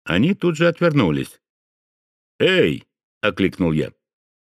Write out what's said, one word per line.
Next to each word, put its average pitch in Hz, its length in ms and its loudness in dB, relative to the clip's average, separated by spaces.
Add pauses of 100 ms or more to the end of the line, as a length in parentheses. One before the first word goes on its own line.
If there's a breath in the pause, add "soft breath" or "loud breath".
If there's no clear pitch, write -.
Они 135 300 0
тут 170 220 -2
же 170 120 2
отвернулись. 139 720 -2 (960)
«Эй!» 135 480 0 (340)
окликнул 92 520 -2
я. 73 200 -4 (580)